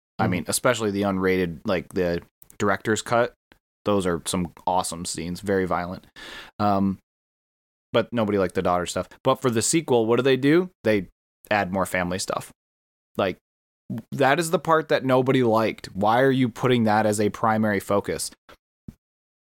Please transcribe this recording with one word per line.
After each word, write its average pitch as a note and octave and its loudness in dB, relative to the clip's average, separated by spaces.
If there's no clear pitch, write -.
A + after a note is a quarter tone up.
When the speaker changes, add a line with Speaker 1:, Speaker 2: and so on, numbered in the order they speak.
Speaker 1:
I G2 0
Speaker 2:
Mm-hmm. F#2 0
Speaker 1:
mean, F2+ -4
especially A2 -2
the G2 -2
unrated, F#2 0
like, F2+ -4
the F2 -2
director's G#2 -2
cut, A#2+ 0
those G2+ 2
are F2 -2
some F2+ -4
awesome F2+ -4
scenes, F2 -8
very G2 0
violent. F2 -6
Um, G2 2
but A2+ 0
nobody G#2 0
liked F#2 0
the F#2+ 0
daughter F2+ 0
stuff. F2+ -6
But C3 0
for C3 2
the A2+ 0
sequel, B2+ 0
what A#2 4
do B2 0
they C3+ 4
do? D#3 2
They G#2 0
add G2 0
more F#2+ 0
family F2+ -4
stuff. - -6
Like, G2 0
that E3+ 2
is E3 -4
the F3 0
part D#3 0
that C3 0
nobody C3 2
liked. A2 0
Why G#2+ 4
are C3+ 6
you C3 2
putting B2 2
that G#2+ 4
as G#2+ 0
a G#2 2
primary A2 0
focus? G2 -4